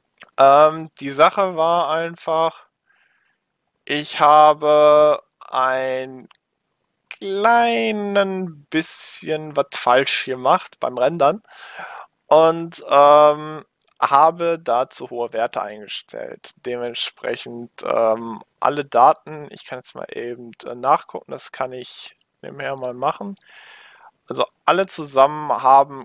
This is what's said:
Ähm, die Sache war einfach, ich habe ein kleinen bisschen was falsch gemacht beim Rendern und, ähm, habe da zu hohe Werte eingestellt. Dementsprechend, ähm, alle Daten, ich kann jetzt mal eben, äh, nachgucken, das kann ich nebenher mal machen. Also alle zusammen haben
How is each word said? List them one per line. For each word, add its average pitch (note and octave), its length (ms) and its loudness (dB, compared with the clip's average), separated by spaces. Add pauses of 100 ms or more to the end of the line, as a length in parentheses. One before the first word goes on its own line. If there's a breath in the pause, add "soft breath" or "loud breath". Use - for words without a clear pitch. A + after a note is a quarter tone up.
(380)
Ähm, D3+ 600 4
die C#3 100 -10
Sache F3 460 0
war E3 340 0
einfach, E3 800 -4 (1200)
ich D3 300 -6
habe D3+ 1040 6 (160)
ein C3 880 -4 (800)
kleinen G3+ 1600 -2
bisschen D#3 920 -6
was C#3+ 160 0
falsch - 540 0
gemacht C3 560 -2
beim B2+ 160 -6
Rendern D3+ 440 0 (840 loud breath)
und, E3 640 2
ähm, D3+ 760 4 (340)
habe E3 640 0
da C3 300 -2
zu - 200 -14
hohe A#2+ 220 -8
Werte A2+ 300 -4
eingestellt. - 880 -14 (140)
Dementsprechend, A#2+ 1080 -10 (140)
ähm, A2+ 580 -2 (160)
alle C#3+ 240 -2
Daten, D3 680 2
ich - 120 -20
kann B2+ 160 -14
jetzt - 160 -16
mal - 160 -12
eben, A#2+ 400 -12 (140)
äh, B2 100 -12
nachgucken, C3 560 -4
das C3+ 220 -14
kann B2+ 180 -8
ich - 420 -18 (280)
nebenher C#3 340 -10
mal B2+ 180 -10
machen. D#3 420 -6 (920 loud breath)
Also B2+ 160 -6 (200)
alle F3+ 220 0
zusammen D3 600 -2 (140)
haben C3+ 420 4